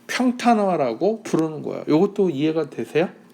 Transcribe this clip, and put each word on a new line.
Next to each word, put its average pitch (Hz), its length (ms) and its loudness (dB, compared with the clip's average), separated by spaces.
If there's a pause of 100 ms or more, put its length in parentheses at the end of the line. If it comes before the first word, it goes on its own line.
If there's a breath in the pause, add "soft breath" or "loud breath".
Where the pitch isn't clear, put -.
평탄화라고 208 1160 0
부르는 160 380 -2
거예요. 98 260 -8
이것도 190 420 2
이해가 156 400 -2
되세요? 147 400 -2 (240)